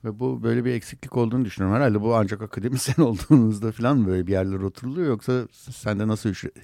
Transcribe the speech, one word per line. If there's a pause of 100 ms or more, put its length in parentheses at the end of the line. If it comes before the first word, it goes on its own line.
Ve
bu
böyle
bir
eksiklik
olduğunu
düşünüyorum.
Herhalde
bu
ancak
akademisyen
<laughs>
olduğunuzda
falan
böyle
bir
yerlere
oturuluyor.
Yoksa
s-,
sende
nasıl
işle-, (120)